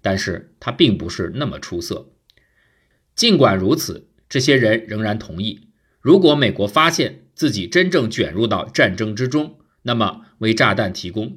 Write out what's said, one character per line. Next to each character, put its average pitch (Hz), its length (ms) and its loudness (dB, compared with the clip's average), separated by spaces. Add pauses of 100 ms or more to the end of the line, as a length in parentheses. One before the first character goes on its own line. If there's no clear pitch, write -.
但 95 160 0
是 - 420 -8
他 - 120 -8
并 113 260 4
不 82 100 -10
是 - 280 -6
那 143 100 -6
么 95 140 -8
出 - 200 -8
色。” - 300 -10 (1040)
尽 214 220 4
管 113 180 4
如 95 200 0
此， - 340 -8 (180)
这 - 120 -2
些 139 160 4
人 113 320 2
仍 107 160 -6
然 107 160 -2
同 85 240 -10
意， - 240 -10 (340)
如 170 180 8
果 160 140 6
美 131 180 2
国 101 160 -2
发 160 220 2
现 - 460 -4
自 147 160 0
己 98 160 -4
真 180 240 2
正 135 180 0
卷 85 240 -2
入 110 140 0
到 95 200 -2
战 104 300 0
争 110 180 -4
之 127 120 -2
中， 151 320 -4 (240)
那 120 100 -4
么 110 280 -2 (180)
为 110 160 2
炸 113 180 4
弹 95 180 -2
提 87 200 -12
供 107 260 -6